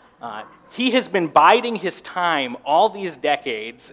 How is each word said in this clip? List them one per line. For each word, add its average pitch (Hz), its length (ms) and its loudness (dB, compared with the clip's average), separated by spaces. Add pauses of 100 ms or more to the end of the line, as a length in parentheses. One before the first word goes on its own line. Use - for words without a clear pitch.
(220)
Uh, 107 220 -12 (260)
he 247 220 0
has 254 160 0
been 180 180 0
biding 196 480 4
his 180 280 -6
time 147 640 -2
all 170 240 4
these 185 280 -8
decades, 123 760 -6